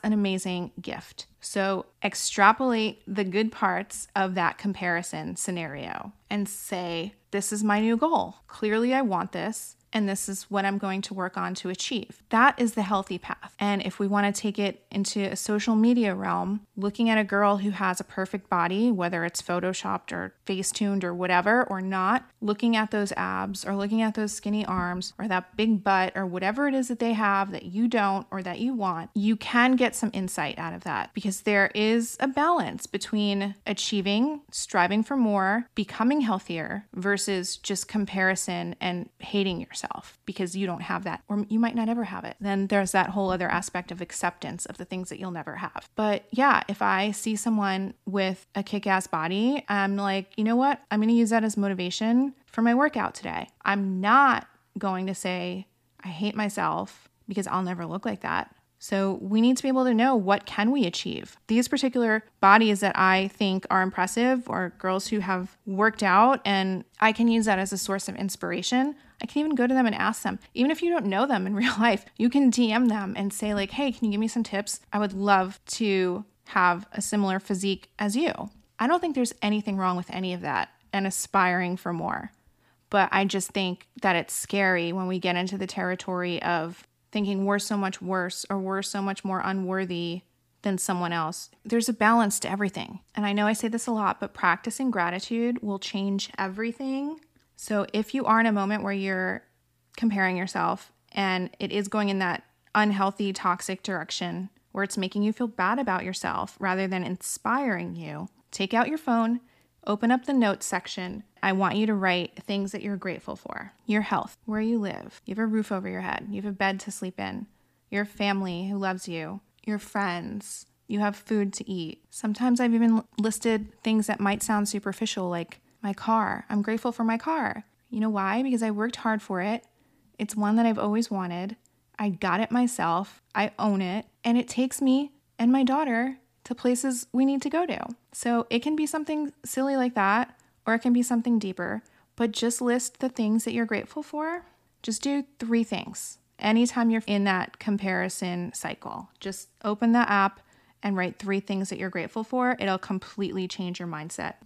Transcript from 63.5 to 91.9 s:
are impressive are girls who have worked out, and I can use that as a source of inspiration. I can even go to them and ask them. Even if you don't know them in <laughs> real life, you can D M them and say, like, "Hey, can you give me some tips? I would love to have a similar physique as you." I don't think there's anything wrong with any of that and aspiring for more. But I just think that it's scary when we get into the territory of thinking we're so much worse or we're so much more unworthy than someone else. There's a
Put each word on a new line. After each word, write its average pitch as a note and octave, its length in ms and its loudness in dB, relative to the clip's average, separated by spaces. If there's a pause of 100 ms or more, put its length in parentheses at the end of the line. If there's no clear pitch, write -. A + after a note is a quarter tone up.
are F#3 120 4
impressive A#3 680 0
are F#3 280 -2
girls F#3 300 -2
who G#3 120 0
have F#3 360 -2 (100)
worked G#3+ 360 2
out, G#3 420 6
and F#3+ 400 0 (160)
I A3 120 6
can A#3 160 2
use A3+ 180 4
that G3 120 4
as F#3+ 140 -2
a F#3+ 60 -4
source G3 300 -4
of F#3+ 80 -8
inspiration. G3+ 800 0 (240)
I A3+ 60 -6
can D4 140 -2
even D4+ 160 0
go B3 100 4
to B3+ 80 2
them C4 120 4
and G#3+ 100 0
ask - 260 0
them. G3 160 -4 (160)
Even C4 160 2
if D#4+ 100 -2
you E4+ 100 0
don't D4 160 0
know G3+ 200 2
them G#3+ 180 0
in G3+ 100 -2
<laughs> G3+ 80 2
real B3 180 2
life, A3+ 260 4 (100)
you A#3 140 2
can C#4 200 6
D A3+ 200 4
M A#3+ 160 4
them G#3 300 -2
and G3 160 -2
say, G#3+ 200 -4
like, G3 200 -2
"Hey, C#4 180 -2
can A#3 140 -4
you G#3+ 80 0
give G#3 80 0
me A3 80 0
some A3+ 160 -2
tips? - 340 -6 (140)
I G#3 80 -2
would G3+ 120 0
love G3 460 2 (120)
to F#3+ 540 0 (200)
have F3+ 480 2
a G3+ 100 -6
similar G3 380 0
physique F#3+ 580 -2
as G#3 160 0
you." D4+ 180 2 (460)
I A3+ 80 0
don't E4+ 140 4
think D#4 160 -2
there's B3 260 0
anything G#3 340 0
wrong F#3 200 2
with - 180 -6
any F#3 200 -2
of F3 80 -8
that C3+ 260 -2 (240)
and G3 120 0
aspiring F3+ 720 2
for F3 160 -6
more. - 380 -4 (600)
But G3 200 4
I G3 140 2
just F#3+ 260 -2
think F#3 380 -4 (140)
that F#3+ 120 2
it's - 180 -2
scary F#3 600 0
when F#3 160 -4
we F#3 100 -2
get F3+ 160 0
into F#3 240 -2
the F#3 80 -4
territory F3+ 720 -4
of E3+ 460 -4 (240)
thinking G3 340 -2
we're G3+ 140 2
so G3+ 180 -2
much F#3+ 260 -2
worse F3+ 480 -4
or G3 80 -2
we're F#3+ 240 -2
so G3 180 -6
much G3 240 -4
more F#3+ 180 -2
unworthy F#3 800 -4 (400)
than G3 160 0
someone F3 360 -2
else. E3 360 -4 (160)
There's A3+ 240 2
a A#3 60 -2